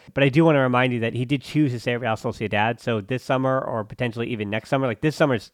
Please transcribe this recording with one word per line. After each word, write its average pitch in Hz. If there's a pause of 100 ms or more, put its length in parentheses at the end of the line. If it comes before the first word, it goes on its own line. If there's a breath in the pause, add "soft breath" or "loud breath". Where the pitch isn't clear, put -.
(140 loud breath)
But 135
I 139
do 151
wanna 151
remind 127
you 120
that 113
he 120
did 131
choose 147
to 117
stay 123
at 117
Real 117
Sociedad, 110
so 113
this 123
summer 131
or 113
potentially 117
even 107
next 110
summer, 135
like, 113
this 151
summer 143
is -